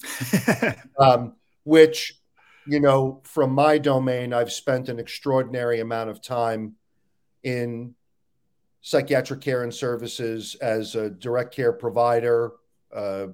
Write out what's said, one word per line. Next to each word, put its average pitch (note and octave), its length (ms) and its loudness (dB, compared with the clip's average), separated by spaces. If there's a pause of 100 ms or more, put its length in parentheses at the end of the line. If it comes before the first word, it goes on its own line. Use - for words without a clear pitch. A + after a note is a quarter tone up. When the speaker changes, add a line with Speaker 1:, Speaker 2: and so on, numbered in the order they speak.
Speaker 1:
<laughs> - 1000 -2
Speaker 2:
um, B2 360 4 (280)
which, D#3 500 6 (520)
you D3 140 0
know, C3+ 440 4
from C3+ 280 0
my D3+ 260 4
domain, C3 560 0
I've A#2+ 180 0
spent B2+ 360 -4
an A#2 120 -6
extraordinary A#2+ 800 -2
amount A2+ 300 -6
of G#2 120 -12
time A2+ 540 -4 (680)
in A#2+ 520 -6 (840)
psychiatric C#3 600 -2
care B2+ 220 -4
and A#2 100 -8
services A#2 800 -6
as A2 400 -4
a G#2+ 140 -2
direct A#2+ 440 -4
care A#2+ 200 0
provider, A#2 800 0 (400)
uh, G2 400 -6